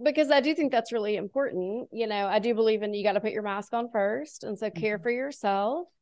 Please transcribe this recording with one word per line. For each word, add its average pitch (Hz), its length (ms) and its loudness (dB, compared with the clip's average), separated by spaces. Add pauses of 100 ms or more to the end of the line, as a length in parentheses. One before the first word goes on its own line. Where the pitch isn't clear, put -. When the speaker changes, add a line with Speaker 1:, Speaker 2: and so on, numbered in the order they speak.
Speaker 1:
because 294 300 4
I 285 80 8
do 285 160 2
think 294 160 0
that's 226 220 0
really 208 240 0
important. 202 760 -4
You 226 160 -4
know, 202 180 -2
I 202 140 2
do 233 160 2
believe 220 280 4
in, 208 100 -2
you 208 100 -2
gotta 202 160 2
put 214 140 -2
your 208 100 -4
mask 202 300 -4
on 233 180 -2
first. 226 540 -2
And 214 120 -6
so 214 120 -4
care 208 260 -2
Speaker 2:
Mm-hmm. 170 80 -8
Speaker 1:
for 240 80 0
yourself. 247 800 -2 (120)